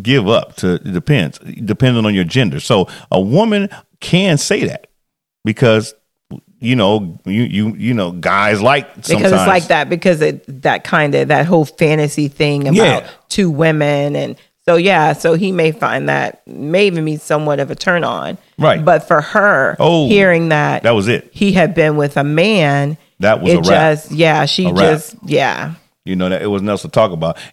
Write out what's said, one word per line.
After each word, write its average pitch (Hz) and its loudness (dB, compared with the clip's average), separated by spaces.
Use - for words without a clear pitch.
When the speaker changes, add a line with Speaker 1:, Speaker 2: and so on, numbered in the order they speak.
Speaker 1:
give 117 0
up - 0
to, 90 -2
it - -10
depends, 90 -2
depending 117 -2
on 104 0
your 95 2
gender. 82 -2
So 98 0
a 92 2
woman 131 0
can 180 0
say - -2
that - -8
because 110 2
you 123 0
know, 101 0
you, 101 -2
you, 107 -2
you 110 -4
know, 95 -2
guys 98 0
like 135 0
Speaker 2:
Because - -12
it's - 0
Speaker 1:
sometimes. 190 2
Speaker 2:
like 185 2
that, 151 0
because 165 0
it, 139 -6
that 127 0
kinda, 143 0
that 143 2
whole 170 2
fantasy 147 0
thing 143 -2
about 147 2
Speaker 1:
Yeah. 196 2
Speaker 2:
two 190 0
women. 147 0
And 139 -6
so, 170 4
yeah, 170 2
so 165 0
he 190 -2
may 160 0
find 139 -4
that 139 -6
may 156 -2
even 170 -2
be 151 -4
somewhat 151 -2
of 139 -6
a 147 -8
turn 175 -2
on. 104 -8
Speaker 1:
Right. 156 2
Speaker 2:
But 160 4
for 156 0
her, 156 0
Speaker 1:
Oh, 160 2
Speaker 2:
hearing 175 2
that 147 0
Speaker 1:
that 117 4
was 98 0
it. - -4
Speaker 2:
he 202 0
had 175 2
been 156 2
with 143 -2
a 143 0
man, 151 0
Speaker 1:
That 107 2
was 175 2
Speaker 2:
it 175 6
Speaker 1:
a - 2
wrap. 82 0
Speaker 2:
just, - -18
yeah, 151 2
she 185 -2
Speaker 1:
A - 0
wrap. 175 -2
Speaker 2:
just, 165 0
yeah. 139 -2
Speaker 1:
You 92 -4
know, 92 -2
that 92 -2
it 98 -4
was 101 -2
nothing 104 -4
else 101 -4
to 82 -12
talk 110 2
about. 82 -4